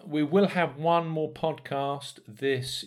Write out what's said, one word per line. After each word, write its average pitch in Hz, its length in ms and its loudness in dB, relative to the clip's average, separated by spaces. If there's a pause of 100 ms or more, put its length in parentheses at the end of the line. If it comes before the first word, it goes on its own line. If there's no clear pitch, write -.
we 151 180 2
will 190 240 6
have 160 300 0
one 165 300 2
more 156 240 -2
podcast 139 960 -4
this 127 600 -4